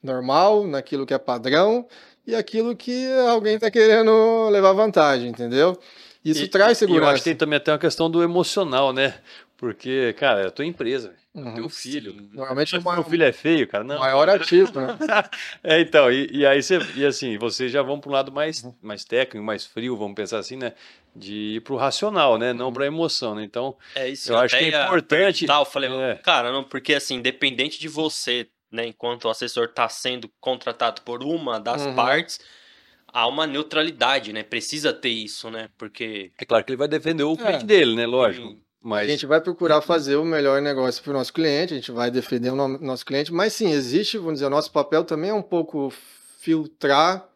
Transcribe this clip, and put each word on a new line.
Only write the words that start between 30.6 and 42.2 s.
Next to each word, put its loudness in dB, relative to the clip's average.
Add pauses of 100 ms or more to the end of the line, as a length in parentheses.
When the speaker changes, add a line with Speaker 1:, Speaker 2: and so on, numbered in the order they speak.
Speaker 3:
por -10
uma -4
das -4
Speaker 1:
Uhum. -6
Speaker 3:
partes, 0 (720)
há 0
uma -2
neutralidade, -2
né? -8
Precisa -6
ter -6
isso, -10
né? -14
Porque -12
Speaker 2:
É -12
claro 4
que -8
ele -4
vai -2
defender -2
o 0
Speaker 1:
É. 0
Speaker 2:
cliente -2
dele, 6
né? 0
Lógico. 0
Speaker 3:
Sim. -20 (220)
Speaker 2:
Mas -2
Speaker 1:
A 0
gente -4
vai 4
procurar 2
fazer 0
o 0
melhor 2
negócio -2
pro -10
nosso -4
cliente, 0
a -6
gente -10
vai -2
defender -2